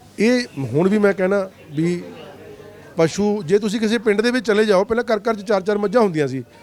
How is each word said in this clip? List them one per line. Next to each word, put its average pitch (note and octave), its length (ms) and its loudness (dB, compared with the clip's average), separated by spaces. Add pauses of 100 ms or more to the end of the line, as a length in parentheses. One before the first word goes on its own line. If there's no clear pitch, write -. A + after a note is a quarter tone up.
(200)
ਇਹ B3 240 2 (140)
ਹੁਣ C#3 320 0
ਵੀ G#3+ 80 2
ਮੈਂ G3+ 160 2
ਕਹਿਣਾ F#3+ 360 -2 (220)
ਵੀ F3 320 -2 (920)
ਪਸ਼ੂ, G3+ 460 0
ਜੇ F3 160 2
ਤੁਸੀਂ G#3 200 -4
ਕਿਸੇ A3 180 0
ਪਿੰਡ G#3 240 0
ਦੇ A#3+ 100 2
ਵਿੱਚ A#3+ 140 -2
ਚਲੇ G#3+ 200 2
ਜਾਓ, G3 180 4
ਪਹਿਲਾਂ A3+ 200 -2
ਘਰ A3+ 160 -2
ਘਰ A3+ 160 -2
'ਚ G3+ 120 -12
ਚਾਰ G3+ 140 2
ਚਾਰ G#3 160 -2
ਮੱਝਾਂ G#3 240 2
ਹੁੰਦੀਆਂ D#3 260 2
ਸੀ। B2+ 160 -6 (200)